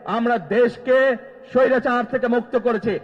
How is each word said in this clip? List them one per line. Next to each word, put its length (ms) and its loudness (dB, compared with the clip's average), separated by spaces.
আমরা 340 0
দেশকে 760 2
স্বৈরাচার 580 2
থেকে 180 -2
মুক্ত 300 -2
করেছি 460 -2